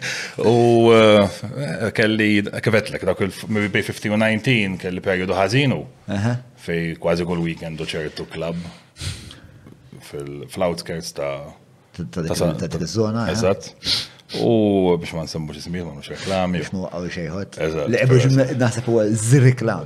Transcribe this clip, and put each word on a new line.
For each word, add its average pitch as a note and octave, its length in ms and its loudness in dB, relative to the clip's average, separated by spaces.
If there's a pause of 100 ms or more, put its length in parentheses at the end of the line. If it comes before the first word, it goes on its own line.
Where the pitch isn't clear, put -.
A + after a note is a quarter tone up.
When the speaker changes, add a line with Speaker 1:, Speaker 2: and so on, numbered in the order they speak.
(380)
Speaker 1:
U, A2 160 4 (340)
eh, G#2+ 1000 4
kif A#2 120 -2 (680)
għedlek, G#2 360 0
dak F2+ 160 0
il-, F#2+ 120 -2 (100)
maybe G#2 260 -2
bej G2+ 160 -2
fifteen G#2 300 -4
u G#2+ 40 2
nineteen, A2 600 0
kelli F2+ 240 -6
periodu F#2 320 0
ħażinu, G2 440 2 (260)
Speaker 2:
Aha. G2+ 300 -2 (180)
Speaker 1:
fej E2+ 440 -6
kważi E2+ 300 0
kull E2+ 160 -2
weekend D#2+ 380 -8
u D#2 60 -8
ċertu D#2+ 400 -8
club E2+ 320 -8 (1400)
fil-, C#2+ 480 -12
fl-outskirts E2+ 680 -6
ta' C#2+ 200 -6 (560)
Speaker 2:
Ta-, E2+ 160 -10
ta' E2+ 180 -8
dik E2 80 -4
Speaker 1:
ta' - 80 -4
San-, E2+ 160 0
Speaker 2:
il-, - 60 -6
ta' E2+ 100 -6
dik E2 160 -6
iż-żona, A2 400 -2
eh? F2 80 -2
Speaker 1:
Eżatt. G2+ 380 0 (560)
U G#2 640 4
biex E2 180 -2
ma D#2+ 140 -6
nsemmux D2+ 340 -8
ismijiet, F2 240 -8
ma D#2+ 80 -10
nux C#2+ 160 -16
reklami. F2+ 540 -2
Speaker 2:
Biex - 100 -8
ma F#2 140 -6
waqgħu F2 260 -8
xejħod. F2+ 460 -8
Speaker 1:
Eżatt, D#2 320 -2
Speaker 2:
Le, A#2+ 140 2
biex B2+ 260 4
Speaker 1:
eżatt. C3+ 160 4
Speaker 2:
n-, B2+ 160 -4
naħseb A#2 260 -2
huwa A#2 160 4 (140)
żirriklaw, A#2 680 4